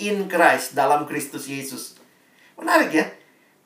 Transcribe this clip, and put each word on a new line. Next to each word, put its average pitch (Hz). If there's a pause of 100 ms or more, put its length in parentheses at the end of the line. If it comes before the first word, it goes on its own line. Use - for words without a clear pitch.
in 202
Christ, 160
dalam 147
Kristus 143
Yesus. 131 (560)
Menarik 330
ya? 156 (600)